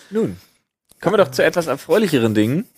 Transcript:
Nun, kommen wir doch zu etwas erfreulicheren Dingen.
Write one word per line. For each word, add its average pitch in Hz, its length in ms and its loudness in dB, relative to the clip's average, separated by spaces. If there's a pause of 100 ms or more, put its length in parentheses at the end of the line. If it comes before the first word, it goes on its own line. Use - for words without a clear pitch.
(100)
Nun, 190 260 -4 (640)
kommen 180 140 -2
wir 202 100 4
doch 127 60 -12
zu 151 120 -2
etwas 165 260 0
erfreulicheren 143 680 0
Dingen. 120 320 0 (120)